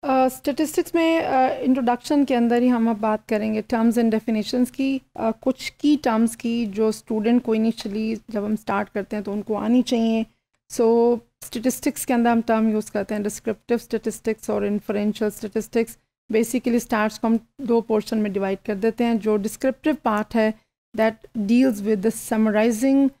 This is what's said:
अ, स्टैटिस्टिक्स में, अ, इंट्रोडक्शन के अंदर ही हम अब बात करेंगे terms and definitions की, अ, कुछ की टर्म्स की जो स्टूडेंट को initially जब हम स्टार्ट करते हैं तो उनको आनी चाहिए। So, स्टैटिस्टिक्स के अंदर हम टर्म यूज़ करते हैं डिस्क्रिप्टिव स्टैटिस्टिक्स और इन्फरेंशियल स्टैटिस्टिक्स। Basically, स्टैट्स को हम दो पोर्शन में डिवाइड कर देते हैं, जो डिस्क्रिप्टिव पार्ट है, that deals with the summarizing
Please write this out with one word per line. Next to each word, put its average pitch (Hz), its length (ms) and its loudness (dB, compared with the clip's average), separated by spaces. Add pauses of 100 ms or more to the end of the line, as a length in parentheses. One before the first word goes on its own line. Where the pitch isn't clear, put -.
अ, 262 240 4
स्टैटिस्टिक्स 302 640 -2
में, 330 260 4
अ, 262 400 0
इंट्रोडक्शन 262 640 2
के 262 100 0
अंदर 240 280 2
ही 254 60 4
हम 233 220 2
अब 226 60 0
बात 214 320 -2
करेंगे 220 340 -2
terms 226 360 2
and 226 160 2
definitions 226 560 -2
की, 269 320 -4 (140)
अ, 226 140 -2
कुछ - 500 -4
की 294 160 4
टर्म्स 233 400 0
की 233 300 -4
जो 214 260 0
स्टूडेंट 226 500 0
को 226 140 0
initially 220 640 -2 (120)
जब 208 140 -4
हम 214 120 -2
स्टार्ट 202 320 -4
करते 208 280 -6
हैं 208 60 -6
तो 196 100 -8
उनको 208 220 -4
आनी 220 280 2
चाहिए। 226 440 0 (460)
So, 233 460 2 (260)
स्टैटिस्टिक्स - 600 -4
के 262 100 0
अंदर 233 160 4
हम 233 120 2
टर्म 220 300 2
यूज़ 214 180 -4
करते 202 240 -4
हैं 208 80 -4
डिस्क्रिप्टिव 214 560 -4
स्टैटिस्टिक्स 220 720 -6
और 208 160 -2
इन्फरेंशियल 208 640 -2
स्टैटिस्टिक्स। 220 680 -6 (340)
Basically, 233 480 0
स्टैट्स 220 380 -2
को 233 100 -2
हम 226 100 2 (220)
दो 233 200 0
पोर्शन 220 380 -2
में 208 140 -2
डिवाइड 196 340 -2
कर 208 80 -4
देते 226 300 -2
हैं, 233 140 0
जो 214 180 0
डिस्क्रिप्टिव 262 680 -2
पार्ट 214 300 -2
है, 220 200 2 (420)
that 220 500 -2
deals 233 400 2
with 214 200 0
the - 80 0
summarizing 226 960 2 (100)